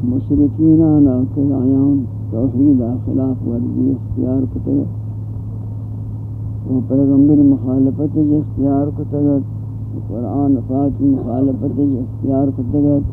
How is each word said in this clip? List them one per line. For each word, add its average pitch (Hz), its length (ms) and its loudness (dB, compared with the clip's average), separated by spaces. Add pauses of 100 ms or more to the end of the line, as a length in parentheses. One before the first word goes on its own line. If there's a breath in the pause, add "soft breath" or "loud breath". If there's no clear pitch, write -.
(100)
مشرکین 156 720 2
آنا، 147 340 4 (180)
کہ 143 60 -2
آیان 135 640 2 (260)
توحید 131 520 2 (220)
خلاف 131 440 -2
ورزی 120 420 -2
اختیار 123 520 -2 (100)
کتے، 131 300 -2 (1900)
وہ 131 200 0
پیغمبر 139 540 6 (100)
مخالفت 131 640 0
جی 151 220 2
اختیار 139 500 0 (100)
کتے، 143 420 0 (720)
قرآن 123 460 0 (140)
پاک 131 340 0
مخالفت 123 760 0
جی 139 220 0
اختیار 135 580 -2
کتے 143 420 2 (140)